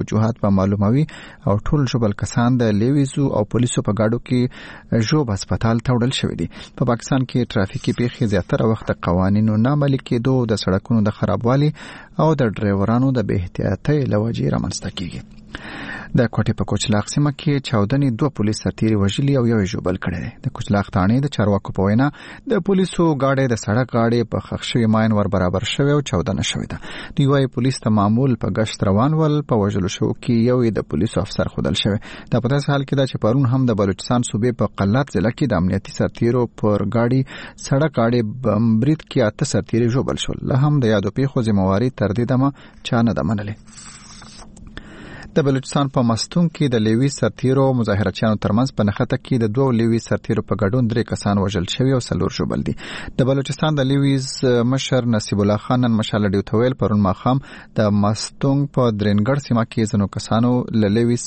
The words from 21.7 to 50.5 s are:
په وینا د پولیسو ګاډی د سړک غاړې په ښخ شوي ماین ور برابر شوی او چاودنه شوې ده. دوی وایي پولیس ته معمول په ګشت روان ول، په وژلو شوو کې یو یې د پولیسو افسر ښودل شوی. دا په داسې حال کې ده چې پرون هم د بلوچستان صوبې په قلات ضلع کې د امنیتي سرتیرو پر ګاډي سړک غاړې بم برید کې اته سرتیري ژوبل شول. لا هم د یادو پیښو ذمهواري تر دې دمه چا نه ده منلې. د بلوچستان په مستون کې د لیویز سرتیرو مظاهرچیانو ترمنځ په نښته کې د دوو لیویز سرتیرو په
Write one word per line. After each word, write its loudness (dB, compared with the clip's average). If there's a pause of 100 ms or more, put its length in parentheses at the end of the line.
په 2
وینا 2 (440)
د 0
پولیسو 0 (180)
ګاډی 2
د -4
سړک 0
غاړې 2
په 0
ښخ -8
شوي 2
ماین 2
ور 2
برابر 0
شوی 2
او 2
چاودنه 0
شوې -6
ده. -10 (400)
دوی 4
وایي 2
پولیس 0
ته 2
معمول 2
په -2
ګشت -2
روان 2
ول، 2 (100)
په 2
وژلو 0
شوو 0
کې 0 (140)
یو 4
یې 2
د -4
پولیسو -2
افسر -4
ښودل -2
شوی. 0 (340)
دا 2
په 0
داسې -2
حال 0
کې -4
ده 4
چې -6
پرون 4
هم 2 (100)
د 0
بلوچستان 0
صوبې 0 (100)
په 2 (180)
قلات 0
ضلع 0
کې 0
د 0
امنیتي -2
سرتیرو 0 (180)
پر 2 (120)
ګاډي 2 (460)
سړک 2 (100)
غاړې 2 (240)
بم 2 (140)
برید 2
کې 0 (120)
اته -4
سرتیري 2
ژوبل -2
شول. -6
لا 4
هم 2
د 4
یادو 0
پیښو 0
ذمهواري 2
تر -2
دې 0
دمه 4 (340)
چا 0
نه 2
ده -2
منلې. -6 (1800)
د 2
بلوچستان 0
په 0
مستون 0
کې 0
د 2
لیویز 2
سرتیرو 2 (140)
مظاهرچیانو 0
ترمنځ 0
په 2
نښته 0
کې 0
د 0
دوو 2
لیویز 2
سرتیرو 0
په 0